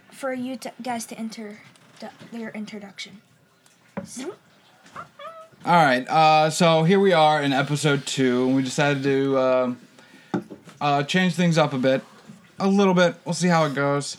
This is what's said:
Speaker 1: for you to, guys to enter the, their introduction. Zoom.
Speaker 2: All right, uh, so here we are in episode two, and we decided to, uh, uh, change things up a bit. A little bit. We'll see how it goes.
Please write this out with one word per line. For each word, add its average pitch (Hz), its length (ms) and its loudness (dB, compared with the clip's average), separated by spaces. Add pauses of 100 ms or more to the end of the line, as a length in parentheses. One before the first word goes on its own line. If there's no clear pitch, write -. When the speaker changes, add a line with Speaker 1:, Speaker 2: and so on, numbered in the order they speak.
(120)
Speaker 1:
for 262 220 -8
you 254 240 -8
to, - 140 -14 (100)
guys 240 260 -8
to 220 120 -16
enter 220 400 -12 (400)
the, 214 100 -16 (220)
their 226 200 -10
introduction. 202 680 -14 (840)
Zoom. 269 260 -12 (1300)
Speaker 2:
All 170 120 2 (100)
right, 127 240 0
uh, 156 400 4
so 160 340 2
here 196 160 4
we 196 140 4
are 151 280 4
in 139 120 0
episode 139 540 0
two, 127 400 0
and 131 80 2
we 135 80 2
decided 143 400 -2
to, 135 340 0
uh, 127 360 2 (1040)
uh, 143 240 0
change 180 320 0
things 170 220 2
up 151 160 4
a 135 40 -2
bit. 131 240 2 (580)
A 196 80 0
little 196 280 4
bit. 175 200 4 (100)
We'll 175 100 -4
see 170 140 0
how 160 160 4
it 139 100 -4
goes. 143 440 -2